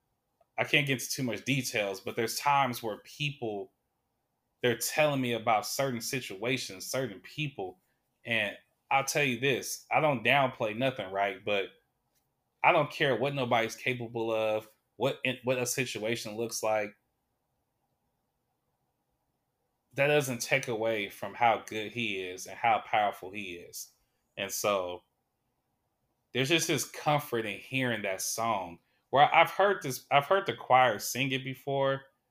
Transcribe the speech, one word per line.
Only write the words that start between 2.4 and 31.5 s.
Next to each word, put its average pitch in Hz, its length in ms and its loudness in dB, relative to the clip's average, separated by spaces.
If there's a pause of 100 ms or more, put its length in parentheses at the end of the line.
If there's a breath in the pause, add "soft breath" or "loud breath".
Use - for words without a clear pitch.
where 104 140 -6
people, 113 720 -8 (880)
they're 120 160 2
telling 147 440 2
me 120 120 0
about 110 320 2
certain 131 360 -2
situations, 113 840 -6
certain 120 340 -4
people. 110 600 -8 (460)
And 110 300 -2 (340)
I'll 135 140 2
tell 147 200 0
you 123 160 0
this, 127 520 -2
I 123 80 4
don't 143 240 2
downplay 120 540 2
nothing, 123 340 -2
right? 98 320 0
But 101 220 0 (1000)
I 147 80 8
don't 156 180 4
care 139 260 2
what 139 200 -2
nobody's 117 400 0
capable 120 580 -4
of, 110 340 0 (280)
what, 131 220 -2 (260)
what 123 140 0
a 123 80 -2
situation 113 720 -4
looks 113 260 -4
like. 107 320 -2 (3000)
That 139 120 4
doesn't 135 340 2
take 135 260 0
away 110 420 -2
from 98 240 -10
how 110 340 4
good 104 240 -6
he 110 300 -4
is 92 240 -10
and 95 120 -14
how 110 280 2
powerful 101 460 0
he 92 380 -10
is. - 200 -14 (480)
And 98 140 -4
so 92 520 -2 (1300)
there's 131 160 2
just 165 180 4
this 143 180 0
comfort 135 600 -2
in 98 120 -8
hearing 120 460 -2
that 95 180 -4
song 98 560 -2 (320)
where 139 240 6
I've 160 180 6
heard 196 300 2
this, 131 300 -6
I've 139 140 6
heard 190 200 2
the 117 80 -2
choir 127 460 4
sing 135 320 -4
it 131 120 -2
before, 135 580 -2 (280)